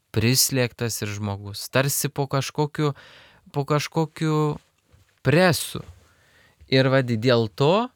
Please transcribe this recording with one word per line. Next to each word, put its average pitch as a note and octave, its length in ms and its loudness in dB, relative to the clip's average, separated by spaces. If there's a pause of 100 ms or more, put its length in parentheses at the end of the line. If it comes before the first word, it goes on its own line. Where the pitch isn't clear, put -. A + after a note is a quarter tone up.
(140)
prislėgtas A#2+ 880 0
ir G#2 120 -6
žmogus, G2+ 580 -8
tarsi C3+ 400 0
po C#3 160 -4
kažkokiu, D3 640 -2 (640)
po C#3+ 120 -2
kažkokiu D3+ 920 -2 (680)
presu. E3 600 2 (840)
Ir C3 240 4
vat C3 160 2
dėl A#2 400 2
to F#3 480 2